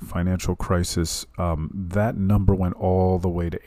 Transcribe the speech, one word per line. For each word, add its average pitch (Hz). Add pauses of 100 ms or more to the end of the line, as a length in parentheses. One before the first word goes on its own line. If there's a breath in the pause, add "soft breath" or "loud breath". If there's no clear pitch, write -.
financial 90
crisis, - (100)
um, 82
that 104
number 98
went 90
all 92
the 92
way 87
to 82